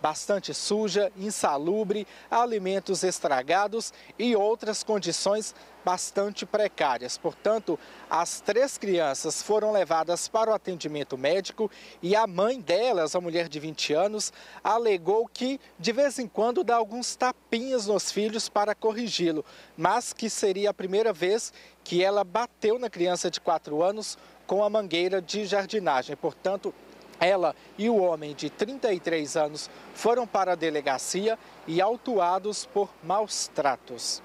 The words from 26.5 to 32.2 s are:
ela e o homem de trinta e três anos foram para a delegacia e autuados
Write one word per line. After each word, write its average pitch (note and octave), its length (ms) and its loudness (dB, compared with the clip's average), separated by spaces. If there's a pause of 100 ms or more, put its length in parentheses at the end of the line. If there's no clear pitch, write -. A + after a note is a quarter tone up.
ela F3 340 4 (240)
e G#3 100 2
o A3+ 100 4
homem D#3 360 0
de C#3+ 160 -6
trinta B3 420 -2
e F3+ 60 0
três D#3+ 380 -2
anos D3+ 340 -2 (240)
foram A#3+ 320 2
para F#3+ 260 2
a F3+ 40 2
delegacia D#3+ 840 -2 (300)
e D#3+ 120 0
autuados G3 840 0